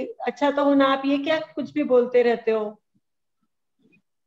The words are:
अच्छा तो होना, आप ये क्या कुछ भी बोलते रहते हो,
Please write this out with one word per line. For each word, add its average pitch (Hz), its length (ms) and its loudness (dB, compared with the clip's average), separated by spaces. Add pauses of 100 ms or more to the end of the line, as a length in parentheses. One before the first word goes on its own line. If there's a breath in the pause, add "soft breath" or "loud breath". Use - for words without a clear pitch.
(260)
अच्छा 285 240 -2
तो 285 140 -2
होना, 277 220 4
आप 269 200 0
ये 285 120 0
क्या 311 200 -2 (160)
कुछ - 180 -8
भी 294 100 -2
बोलते 247 400 2
रहते 233 280 0
हो, 214 320 -4 (1400)